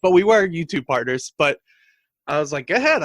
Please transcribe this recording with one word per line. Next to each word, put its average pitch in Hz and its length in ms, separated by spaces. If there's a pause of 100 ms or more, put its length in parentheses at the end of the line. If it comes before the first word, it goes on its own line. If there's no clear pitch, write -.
But 185 100
we 180 120
were 208 240
YouTube 165 380
partners. 127 520
But 147 220 (640)
I 147 140
was 147 120
like, 143 140
Go 165 100
ahead. 285 280